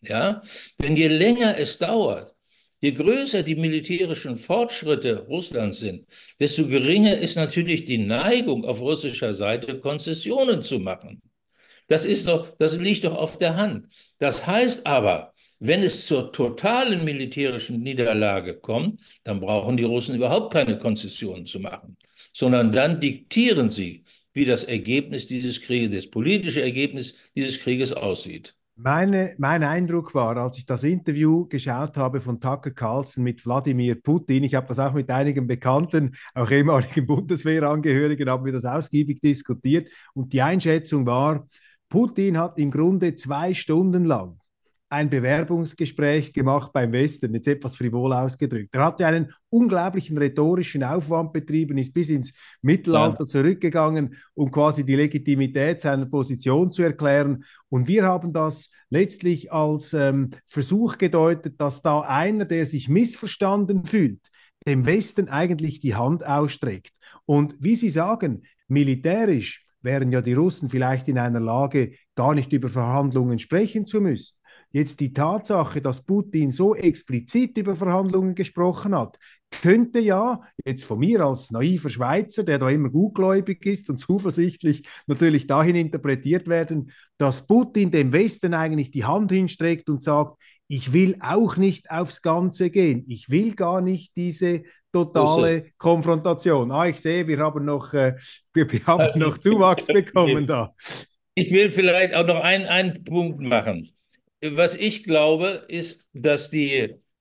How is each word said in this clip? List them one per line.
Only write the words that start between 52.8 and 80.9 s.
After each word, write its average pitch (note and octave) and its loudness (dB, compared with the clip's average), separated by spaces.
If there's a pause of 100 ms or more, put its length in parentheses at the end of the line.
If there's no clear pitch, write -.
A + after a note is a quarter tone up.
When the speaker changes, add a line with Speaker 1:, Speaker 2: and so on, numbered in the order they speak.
Speaker 1:
Ja. - -10
Speaker 2:
zurückgegangen, D#3 2 (160)
um C#3 -2
quasi D3 2
die C3+ 2
Legitimität C#3+ 0
seiner C#3 0
Position C#3 0
zu F3+ -2
erklären. C#3+ 0 (240)
Und B2+ 0
wir G3 2
haben F3 0
das D#3 -4 (180)
letztlich F3+ -2
als, D3+ -2
ähm, C#3 0 (160)
Versuch F#3+ -2
gedeutet, E3 0
dass C#3+ -4
da D3+ 2
einer, E3+ 0
der E3 -2
sich C3 -6
missverstanden G3 0
fühlt, D#3+ 0 (360)
dem C3 2
Westen F#3+ 0
eigentlich D#3 -2
die A#2 -2
Hand C3 -2
ausstreckt. C#3+ -2 (320)
Und D3 2
wie G#3 2
Sie A#3 2
sagen, E3 -2 (240)
militärisch C#3+ 0 (160)
wären C3 0
ja B2+ 2
die B2 0
Russen D3+ 0
vielleicht C3 -2
in B2+ 0
einer A#2+ 0
Lage, B2 0 (220)
gar C3+ 2
nicht C3+ -2
über B2 0
Verhandlungen B2 0
sprechen G#3 -2
zu G#3+ -2
müssen. E3+ -2 (340)
Jetzt C#3 -2
die C3 -4
Tatsache, E3+ -2
dass C3 -4
Putin F#3+ 0
so F#3 2
explizit F#3+ -2
über G3 -2
Verhandlungen F#3 0
gesprochen F#3 -2
hat, B2+ -4 (440)
könnte A#3 6
ja, A3 0 (240)
jetzt C3 -6
von G#2+ -6